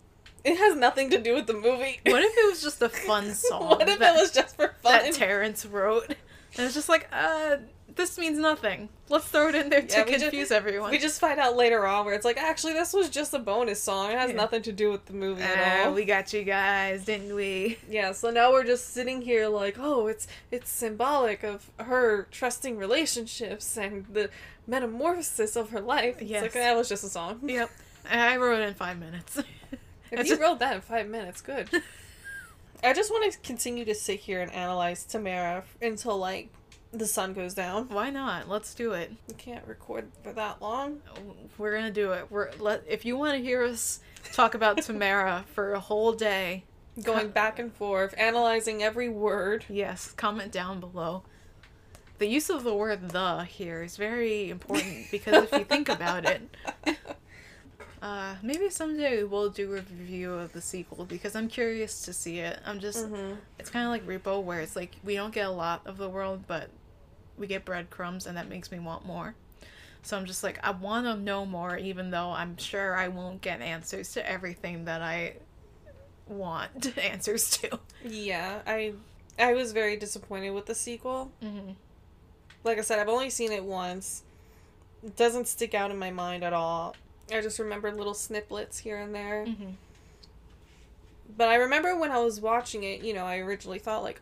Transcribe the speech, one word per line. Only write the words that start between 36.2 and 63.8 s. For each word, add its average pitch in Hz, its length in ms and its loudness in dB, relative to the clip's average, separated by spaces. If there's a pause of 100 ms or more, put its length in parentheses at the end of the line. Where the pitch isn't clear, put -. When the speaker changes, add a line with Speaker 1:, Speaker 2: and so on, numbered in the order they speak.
Speaker 1:
the 220 160 -4
sun 190 260 -2
goes 185 220 -6
down. 202 340 -4
Speaker 2:
Why 220 220 -2
not? 262 360 -6
Let's 208 280 -6
do 233 160 -4
it. 170 200 -6 (160)
Speaker 1:
We 226 60 -14
can't 240 320 -14
record 220 460 -12 (100)
for 202 120 -12
that 214 280 -6
long. 277 400 -6 (560)
Speaker 2:
We're 208 160 -2
gonna 220 160 -2
do 202 220 0
it. - 180 -2
We're, 202 300 -2
let, 208 280 0
if 214 180 -4
you 240 120 -2
wanna 285 220 0
hear 247 240 0
us 240 380 -2 (320)
talk 233 200 6
about 214 280 4
Speaker 1:
<laughs> - 20 -8
Speaker 2:
Tamara 196 640 2 (100)
for 202 180 0
a 196 60 -2
whole 214 340 2
day, 190 520 0 (360)
Speaker 1:
Going 220 260 2
Speaker 2:
co- 208 60 -10
Speaker 1:
back 220 240 2
and 240 160 -8
forth, 196 420 0
analyzing 226 680 4
every 233 260 0
word. 208 580 0
Speaker 2:
Yes, 196 440 -6
comment 214 400 -4
down 185 280 -4
below. 180 440 -6 (960)
The 214 80 2
use 285 240 2
of 277 120 -2
the 226 120 0
word 202 340 -2
"the" 175 360 -2
here 170 360 -10
is 175 160 -12
very 214 540 -2
important, 190 580 -6
because 208 360 6
if - 80 -4
you 277 120 4
think 285 240 0
about 170 400 -2
it, 220 260 -4 (300)
Speaker 1:
<laughs> 302 120 0 (1040)
Speaker 2:
uh, 196 420 -8
maybe 330 260 -2
someday 294 540 -2
we'll 202 260 0
do 196 220 -6
a 196 40 -4
review 180 580 -8
of 170 200 -8
the 175 80 -12
sequel, 180 440 -10
because 180 300 -8
I'm 220 120 -4
curious 226 560 -4
to 180 100 -10
see 170 260 -8
it. 170 260 -6
I'm 202 140 -8
just, 208 200 -6 (100)
Speaker 1:
Mm-hmm. 202 260 -8 (240)
Speaker 2:
it's - 100 -16
kinda 240 200 -2